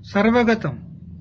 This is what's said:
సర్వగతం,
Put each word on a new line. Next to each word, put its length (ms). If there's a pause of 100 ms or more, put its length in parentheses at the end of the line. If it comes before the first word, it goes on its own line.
(120)
సర్వగతం, 640 (460)